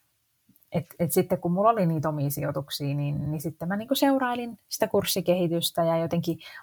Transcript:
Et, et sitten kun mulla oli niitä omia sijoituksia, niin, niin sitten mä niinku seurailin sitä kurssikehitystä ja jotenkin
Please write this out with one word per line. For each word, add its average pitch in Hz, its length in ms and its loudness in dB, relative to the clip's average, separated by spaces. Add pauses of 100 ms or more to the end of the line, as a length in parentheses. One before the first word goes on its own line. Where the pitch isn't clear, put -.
(720)
Et, - 140 -2 (120)
et 160 140 0
sitten 180 260 2
kun 175 140 -2
mulla 202 180 4
oli 214 160 2
niitä 160 220 0
omia 147 220 0
sijoituksia, 143 640 -4
niin, 147 360 -2
niin 156 100 -4
sitten 165 280 -6
mä 196 80 -2
niinku 226 180 -2
seurailin 247 640 0 (100)
sitä - 200 -2
kurssikehitystä 175 960 2
ja 165 120 4
jotenkin 165 420 0 (240)